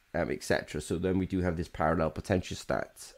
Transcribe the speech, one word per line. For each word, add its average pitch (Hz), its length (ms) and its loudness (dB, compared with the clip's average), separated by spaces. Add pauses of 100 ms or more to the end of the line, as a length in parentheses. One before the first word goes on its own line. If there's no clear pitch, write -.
(160)
um, 78 160 0
et - 120 -4
cetera. - 360 0
So 85 180 -2
then 92 220 2
we 92 60 2
do 92 160 0
have 87 160 2
this 85 100 -2
parallel 80 440 2
potentiostat, - 1080 -2